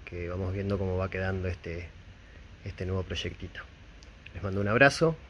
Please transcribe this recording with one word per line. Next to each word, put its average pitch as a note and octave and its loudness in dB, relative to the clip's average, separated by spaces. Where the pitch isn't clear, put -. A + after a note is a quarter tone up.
que F2 -6
vamos F#2 -2
viendo G2 0
cómo F#2 2
va F#2 0
quedando F#2 0
este, E2+ -6
este F#2 -6
nuevo F#2 2
proyectito. - -6
Les D#2+ -8
mando G2 0
un G2+ 4
abrazo C#3+ 8